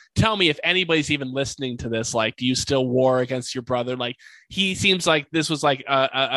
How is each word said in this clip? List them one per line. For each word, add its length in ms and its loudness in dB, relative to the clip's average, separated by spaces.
"Tell 220 2
me 140 4
if 120 0
anybody's 480 2
even 220 -2
listening 460 -4
to 100 -8
this. 260 -2
Like, 220 0
do 100 -6
you 100 2
still 300 0
war 340 2
against 360 -4
your 60 -6
brother?" 340 -2
Like, 220 -6
he 260 -2
seems 320 2
like 240 2
this 180 0
was, 140 -2
like, 240 2
a, 260 2
a, 240 0